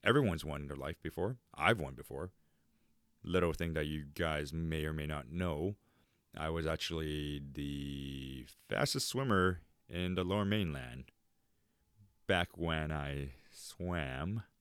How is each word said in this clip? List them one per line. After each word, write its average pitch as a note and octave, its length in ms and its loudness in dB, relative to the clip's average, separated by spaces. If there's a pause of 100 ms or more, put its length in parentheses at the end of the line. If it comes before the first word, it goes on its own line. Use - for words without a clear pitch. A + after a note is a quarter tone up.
Everyone's A2 400 4
won C#2+ 180 -4
in D2 60 -8
their C#2+ 80 -6
life C#2 260 -6
before. F#2 360 -2 (180)
I've G2+ 240 6
won C2+ 160 -4
before. C#2 360 -8 (920)
Little F2 300 4
thing E2 200 -2
that D2+ 140 0
you D2+ 160 -2 (100)
guys D2+ 380 0
may D#2+ 320 0
or D#2 100 0
may D2+ 140 -2
not C#2+ 240 -6
know, F2 460 0 (600)
I D#2 120 -2
was D#2+ 180 0
actually D2+ 760 -2 (120)
the C#2 920 -6 (240)
fastest C3+ 380 2
swimmer F#2+ 540 4 (260)
in F2+ 280 -2
the F2+ 100 0
Lower G2 200 2
Mainland C#2+ 600 -2 (1200)
back F2 280 4
when D#2+ 360 0
I C#2+ 400 -4 (200)
swam E2+ 920 -4 (180)